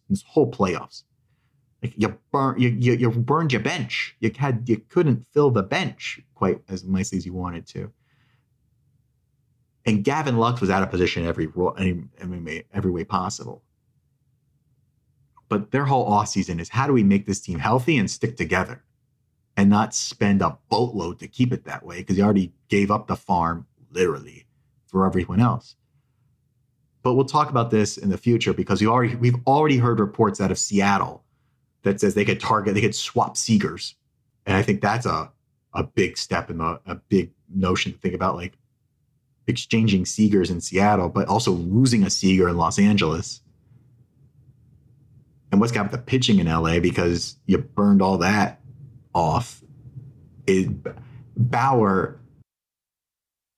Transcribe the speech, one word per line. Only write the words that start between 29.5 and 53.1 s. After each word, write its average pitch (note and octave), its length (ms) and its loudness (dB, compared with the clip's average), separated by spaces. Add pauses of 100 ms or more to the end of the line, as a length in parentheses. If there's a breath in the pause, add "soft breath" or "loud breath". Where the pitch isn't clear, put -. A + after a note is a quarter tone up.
heard A#2+ 240 2
reports G2+ 400 0
out F#2+ 100 0
of F#2 80 -4
Seattle G2 640 0 (600)
that G2+ 180 -2
says G2+ 120 2
they G2+ 120 2
could G2+ 160 -2
target, G#2 320 0
they G#2 80 0
could G#2+ 120 0
swap - 440 -4
Seagers. G2 560 0 (520)
And G2 120 0
I G2 60 2
think G2+ 180 -2
that's A2 240 0
a, D#2+ 260 -4 (420)
a E2+ 100 -2
big F#2 340 -4
step - 320 -6
in E2 80 -10
the, E2 280 -6
a F2 100 -12
big F2+ 360 -2 (160)
notion F#2 460 -2
to - 40 -20
think F2+ 160 -6
about, F#2 220 -4
like, F2 220 -12 (920)
exchanging A2+ 540 0
Seagers G2 480 2
in E2+ 80 -4
Seattle, F#2+ 480 0
but G2 220 -2
also G2 220 0
losing G2+ 520 2
a F2+ 60 2
Seager F#2+ 400 2
in E2+ 80 -2
Los E2 200 0
Angeles. F#2+ 640 2 (2000)
And G2 120 2
what's A#2+ 100 2
got G#2+ 200 -2
the - 60 -6
pitching B2+ 420 2
in E2+ 80 2
L D#2+ 200 2
A, E2+ 120 2
because F2 640 0
you F#2+ 120 2
burned G2+ 440 2
all F#2+ 160 2
that F#2+ 420 0 (540)
off. A#2+ 500 -2 (800)
It, F#2+ 240 2 (680 loud breath)
Bauer, A#2+ 840 2 (1400)